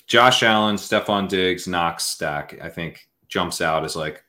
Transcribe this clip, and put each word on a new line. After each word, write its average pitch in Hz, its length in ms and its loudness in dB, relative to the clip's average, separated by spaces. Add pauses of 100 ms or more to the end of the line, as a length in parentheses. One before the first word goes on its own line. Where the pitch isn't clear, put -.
Josh 120 380 6
Allen, 107 320 2
Stefon 101 520 0
Diggs, 92 400 -2
Knox 85 380 -2
stack, 73 560 -6
I 82 80 -12
think 82 400 -12 (180)
jumps 90 320 -4
out 80 240 0
as, 78 120 -6
like, 78 340 -8